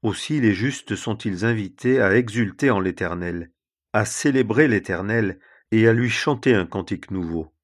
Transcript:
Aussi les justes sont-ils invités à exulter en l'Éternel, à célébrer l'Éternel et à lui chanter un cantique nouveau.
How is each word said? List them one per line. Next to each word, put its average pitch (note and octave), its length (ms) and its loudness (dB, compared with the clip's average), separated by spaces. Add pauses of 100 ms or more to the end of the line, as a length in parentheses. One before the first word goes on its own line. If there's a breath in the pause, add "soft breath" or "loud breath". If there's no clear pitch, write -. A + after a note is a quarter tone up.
Aussi A2+ 380 -4
les A2 140 4
justes A2 420 -4
sont-ils G2+ 500 -6
invités A#2 540 0
à G2+ 160 4
exulter A#2 540 0
en G#2 100 2
l'Éternel, F2 720 -4 (400)
à G#2+ 140 0
célébrer C3 640 2
l'Éternel G2 720 -2 (320 soft breath)
et A2+ 160 6
à A2+ 60 6
lui A#2+ 180 0
chanter B2+ 420 0
un F#2 140 2
cantique F#2 420 -8
nouveau. E2 540 -6